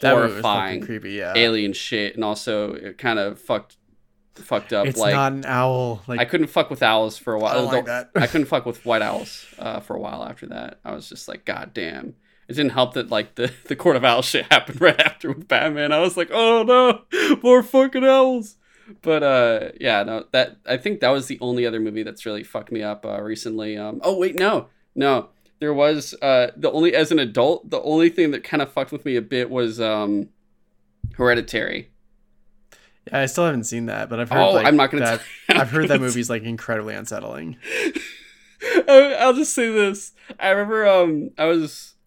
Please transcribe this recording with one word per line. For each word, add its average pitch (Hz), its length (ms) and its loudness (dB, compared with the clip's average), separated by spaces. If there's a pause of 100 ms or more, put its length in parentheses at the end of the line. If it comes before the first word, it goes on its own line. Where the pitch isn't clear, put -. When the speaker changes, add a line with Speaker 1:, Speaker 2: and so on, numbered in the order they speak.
Speaker 1:
That 135 140 4
movie 117 120 4
was 107 80 -4
fucking 107 80 -6
Speaker 2:
horrifying 95 420 -2
Speaker 1:
creepy, 104 280 -10
yeah. 95 220 -6
Speaker 2:
alien 110 380 2
shit, 104 400 -6
and 113 100 -6
also 104 500 -4
it 95 260 -14
kinda 104 360 -2
fucked, - 420 -6 (580)
fucked - 380 -6
up, 101 120 0
Speaker 1:
It's 135 140 -4
Speaker 2:
like, 143 160 2
Speaker 1:
not 139 160 2
an 135 160 -8
owl, 127 600 -2
like, 120 120 -6
Speaker 2:
I 120 60 2
couldn't 160 220 -2
fuck 156 220 -2
with 131 140 -4
owls 110 340 2
for - 160 -8
a 107 60 -4
while. 107 140 0
Speaker 1:
I - 20 -2
don't 127 180 0
like 120 120 0
Speaker 2:
The, 120 280 -8
Speaker 1:
that. - 80 0
<laughs> - 0 -
Speaker 2:
I 123 60 2
couldn't 151 200 0
fuck 139 200 -2
with - 180 -12
white 113 160 2
owls, - 440 -6 (120)
uh, - 220 -10
for - 160 -10
a - 40 -10
while - 240 -10
after - 240 -14
that. - 380 -14
I - 80 -10
was - 160 -16
just - 180 -18
like, - 180 -16
"God - 280 -10
damn." 82 400 -10 (340)
It - 60 -14
didn't 135 200 -2
help 127 200 0
that, 120 160 -6
like, 110 260 -4
the, 127 240 -4
<laughs> - 60 -20
the 143 100 -6
Court 156 200 2
of 123 100 0
Owls 127 200 4
shit - 260 -2
happened 135 280 2
right 175 220 0
after - 280 -2
with 139 180 -10
Batman. 147 440 0
I 151 80 2
was 175 160 0
like, 175 160 -4
"Oh 226 300 4
no, 247 400 4 (400)
more 247 220 8
fucking 262 400 2
owls." 262 540 2 (440)
But, 156 220 0
uh, 117 480 2 (100)
yeah, 107 220 2
no, 110 280 -6
that, - 320 0
I 127 140 -2
think 190 220 -6
that 123 100 2
was 135 160 0
the 131 160 -12
only 123 240 -2
other 113 140 -4
movie 107 240 -6
that's 104 200 -12
really 107 200 -8
fucked - 280 -12
me 110 120 -6
up, 104 200 -8
uh, 104 160 -8
recently. 110 600 -8
Um, 107 240 -10
oh 190 120 0
wait, 180 200 -2
no, 190 320 0 (260)
no, 135 360 0 (300)
there 151 140 -2
was, 147 480 0
uh, 131 340 4
the 151 160 0
only, 165 220 2
as 151 180 2
an 165 60 4
adult, 127 540 2
the 135 100 -2
only 160 280 4
thing 165 200 2
that 135 140 -4
kinda - 240 -2
fucked 135 240 -6
with 147 120 -10
me 131 120 -2
a 117 80 0
bit 123 260 -4
was, 120 320 -4
um, 104 480 -2 (840)
Hereditary. 117 760 -2 (1200)
Speaker 1:
Yeah, 139 100 0
I 135 40 0
still 170 200 0
haven't 135 180 -2
seen 117 240 -6
that, 104 200 -6
but 117 120 -6
I've 117 100 -6
heard, 123 120 0
Speaker 2:
Oh, - 100 6
Speaker 1:
like, 135 160 4
Speaker 2:
I'm 151 80 8
not 135 160 4
gonna 147 140 0
Speaker 1:
that, 113 140 0
Speaker 2:
t-, - 60 -14 (240)
<laughs> - 0 -
I'm - 120 4
Speaker 1:
I've 123 100 0
heard 156 100 2
Speaker 2:
not - 60 0
Speaker 1:
that 147 80 2
Speaker 2:
gonna 131 120 0
Speaker 1:
movie's, 120 200 -2
Speaker 2:
t- 120 60 -4
Speaker 1:
like, 110 100 -6
incredibly 113 500 -6
unsettling. 107 720 -10
Speaker 2:
<laughs> - 960 -10 (260)
I, 277 320 8
I'll 254 140 4
just 294 220 -2
say 233 160 0
this. 208 400 -2 (280)
I 190 100 0
remember, 208 380 2
um, 175 520 4
I 156 60 2
was, 160 500 -2 (120)